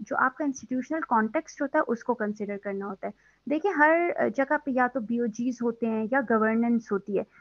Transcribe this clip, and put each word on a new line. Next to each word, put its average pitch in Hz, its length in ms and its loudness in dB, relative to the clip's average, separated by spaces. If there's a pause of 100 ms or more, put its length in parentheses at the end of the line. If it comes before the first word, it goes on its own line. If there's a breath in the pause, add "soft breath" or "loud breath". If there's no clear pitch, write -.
जो - 140 -6
आपका 262 280 0
institutional 269 560 -4
context 233 640 -2
होता 269 160 0
है, 208 40 4
उसको 233 320 -4
consider 208 420 -4
करना 196 300 -6
होता 196 200 -8
है। 208 60 -6 (360 soft breath)
देखिए, 311 240 0
हर, 330 380 6
अ, - 180 0
जगह 269 280 0
पे 294 140 -4
या 247 180 2
तो 254 120 -4
बीओजीज़ 240 640 -2
होते 233 240 -2
हैं 220 260 -2
या 269 80 2
governance 226 720 2
होती 196 240 -2
है। 175 100 0 (140 soft breath)